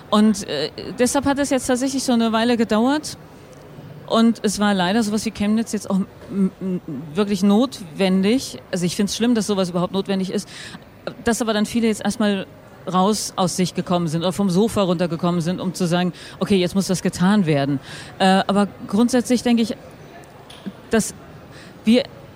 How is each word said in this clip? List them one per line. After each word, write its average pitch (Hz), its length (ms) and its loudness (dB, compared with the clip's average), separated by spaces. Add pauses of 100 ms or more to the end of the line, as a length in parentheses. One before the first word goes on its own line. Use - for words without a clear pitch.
(100)
Und, 214 360 4
äh, 147 240 -4 (280)
deshalb 247 260 2
hat 277 140 0
es 277 100 0
jetzt 262 180 0
tatsächlich 262 380 -2
so 262 80 2
eine 226 200 2
Weile 226 260 2
gedauert. 233 580 0 (920)
Und 226 360 4
es 202 180 -2
war 208 140 2
leider 190 280 2
sowas 208 220 -2
wie 226 60 -2
Chemnitz 214 420 -2
jetzt 208 160 -6
auch 196 120 2 (300)
m-, 190 200 0 (100)
m-, 185 200 -4 (340)
wirklich 202 280 0
notwendig. 196 1160 0 (120)
Also 175 140 -4
ich 175 100 0
find's 196 220 -2
schlimm, 240 180 2
dass 214 120 0
sowas 190 240 0
überhaupt 175 240 -2
notwendig 190 360 -2
ist. - 200 -6 (720)
Dass 233 160 0
aber 220 140 0
dann 208 100 2
viele 233 220 0
jetzt 214 180 0
erstmal 202 420 0 (460)
raus 196 440 2
aus 185 200 0
sich 180 180 0
gekommen 175 340 -2
sind 160 120 -2
oder 170 140 0
vom 202 160 0
Sofa 208 320 2
runtergekommen 175 580 0
sind, 170 220 -2
um 185 100 -4
zu 185 140 -2
sagen, 175 260 0 (280)
okay, 196 160 2
jetzt 175 180 0
muss 196 140 0
das 180 120 -2
getan 190 460 2
werden. 139 340 0 (380)
Äh, 190 280 4
aber 202 220 2 (200)
grundsätzlich 240 540 2
denke 233 200 2
ich, 208 140 -2 (1120)
dass 220 240 0 (720)
wir 233 160 6 (340)